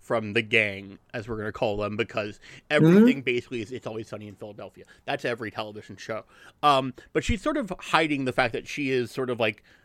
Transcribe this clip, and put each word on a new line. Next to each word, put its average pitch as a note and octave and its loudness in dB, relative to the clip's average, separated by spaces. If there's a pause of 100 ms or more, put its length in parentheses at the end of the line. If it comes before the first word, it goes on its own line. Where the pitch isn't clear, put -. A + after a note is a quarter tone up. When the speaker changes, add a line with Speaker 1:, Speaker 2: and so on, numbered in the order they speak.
Speaker 1:
from A2 -2
the A#2 2
gang, G2+ 0 (140)
as A2+ -8
we're A2+ -6
gonna G#2+ -6
call G#2+ 0
them, G#2 -2
because G#2+ -4 (320)
Speaker 2:
Mm-hmm. D3+ 6
Speaker 1:
everything G3 8
basically B2 -2
is G#2 -10
It's A#2+ -10
Always A2 -8
Sunny G#2+ -12
in G2+ -16
Philadelphia. G2+ -16 (220)
That's C#3 -6
every A#2 -4
television G#2+ -10
show. - -10 (380)
Um, C3+ 4 (180)
but D#3+ 0
she's A#3 -2
sort D4+ 0
of G3 -4
hiding D3+ 0
the B2+ -2
fact B2 0
that - -8
she C#3 -4
is B2 0
sort B2+ -6
of, A#2 -2
like, A2 0 (220)